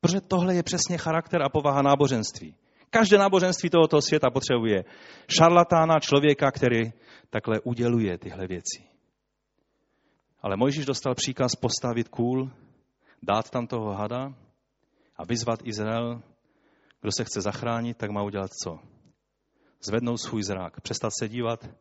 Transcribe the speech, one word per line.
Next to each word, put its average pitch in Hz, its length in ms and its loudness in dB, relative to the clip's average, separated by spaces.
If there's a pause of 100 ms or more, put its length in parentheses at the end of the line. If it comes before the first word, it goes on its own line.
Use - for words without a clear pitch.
Protože 180 200 0
tohle 185 340 0
je 175 80 0
přesně 175 360 -4
charakter 160 440 -2
a 139 60 0
povaha 143 340 2
náboženství. 135 720 2 (340)
Každé 208 280 6
náboženství 185 520 2
tohoto 160 320 6
světa 147 280 2
potřebuje 113 540 0 (540)
šarlatána, 165 640 6
člověka, 143 500 2
který 117 420 0 (380)
takhle 110 300 -2
uděluje 117 580 -2
tyhle 90 280 -12
věci. - 380 -10 (1600)
Ale 98 140 -4
Mojžíš 139 300 -2
dostal 131 280 -4
příkaz 127 420 -4
postavit 117 520 -4
kůl, 127 420 -4 (720)
dát 104 280 -2
tam 120 160 -4
toho 110 280 -6
hada 123 400 -8 (800)
a - 80 -12
vyzvat 113 400 -4
Izrael, 113 580 -6 (760)
kdo 107 160 -4
se 117 80 -4
chce - 160 -8
zachránit, 117 560 -6
tak 104 140 -8
má 104 120 -4
udělat 98 280 -6 (140)
co? 82 140 -10 (1040)
Zvednout 117 360 -4
svůj 110 240 -6
zrak, 92 380 -8
přestat - 380 -6
se 113 100 -6
dívat 117 400 -6 (120)